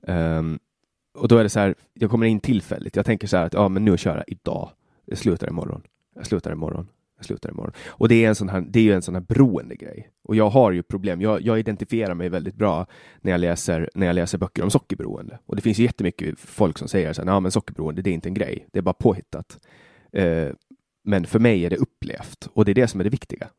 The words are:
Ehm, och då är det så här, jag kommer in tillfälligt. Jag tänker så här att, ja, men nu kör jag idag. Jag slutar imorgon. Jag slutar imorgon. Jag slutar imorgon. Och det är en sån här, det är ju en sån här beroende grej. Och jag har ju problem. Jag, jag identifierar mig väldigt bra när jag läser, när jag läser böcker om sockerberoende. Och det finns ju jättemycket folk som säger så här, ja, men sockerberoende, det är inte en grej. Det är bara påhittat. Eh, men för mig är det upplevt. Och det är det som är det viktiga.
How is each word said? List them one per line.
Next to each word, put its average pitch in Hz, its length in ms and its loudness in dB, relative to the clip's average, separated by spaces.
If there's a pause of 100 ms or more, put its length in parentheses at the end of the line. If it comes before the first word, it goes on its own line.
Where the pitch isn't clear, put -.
Ehm, 80 520 -2 (580)
och - 100 -2
då 117 100 8
är 113 60 6
det 104 60 2
så 107 100 0
här, 98 160 2 (180)
jag 110 180 -2
kommer 113 160 2
in 110 120 2
tillfälligt. - 560 -2
Jag 101 100 0
tänker 107 220 0
så 92 100 2
här 85 80 2
att, 87 80 -6
ja, 101 160 4
men 95 160 0
nu 95 120 6
kör 80 200 -2
jag - 100 -8
idag. - 420 -8 (360)
Jag - 120 -10
slutar - 320 -2
imorgon. - 320 -8 (340)
Jag - 100 -16
slutar 85 260 -4
imorgon. 80 360 -8 (300)
Jag - 80 -20
slutar - 240 -10
imorgon. - 240 -10 (140)
Och - 220 0
det 113 160 8
är 110 40 6
en 107 60 2
sån 98 140 -6
här, 95 120 -2
det 101 180 0
är 113 40 8
ju 107 100 6
en 92 80 0
sån 87 140 -8
här 92 60 -4
beroende 101 540 2
grej. - 340 -18 (140)
Och 107 120 -2
jag 107 140 6
har 117 220 6
ju 87 120 0
problem. 95 380 -6
Jag, 107 200 0
jag 110 180 0
identifierar 107 540 -4
mig 87 160 -4
väldigt 85 260 -6
bra 90 300 0 (360)
när 95 100 -2
jag 87 100 2
läser, 85 540 -2
när 92 120 0
jag 87 60 2
läser 90 240 0
böcker 92 260 -4
om 98 80 0
sockerberoende. - 760 -4
Och - 100 -8
det 101 60 -4
finns 107 180 0
ju 117 40 6
jättemycket 110 560 -4
folk - 380 -2
som - 100 -10
säger 78 260 -2
så 78 80 -8
här, 90 100 -4
ja, 98 80 4
men 92 120 -2
sockerberoende, 78 500 -4
det 98 80 -2
är 90 40 0
inte 82 160 -6
en 92 40 -6
grej. - 380 -6
Det 101 80 -2
är 92 40 -4
bara 92 100 0
påhittat. - 680 -2 (540)
Eh, 82 360 0 (540)
men 95 220 0
för 110 140 0
mig 110 260 4
är 87 40 -2
det 87 80 -2
upplevt. - 760 -8
Och 107 120 4
det 101 60 0
är 98 40 2
det 123 120 4
som 101 120 -6
är 90 40 0
det 101 60 0
viktiga. - 380 -8 (120)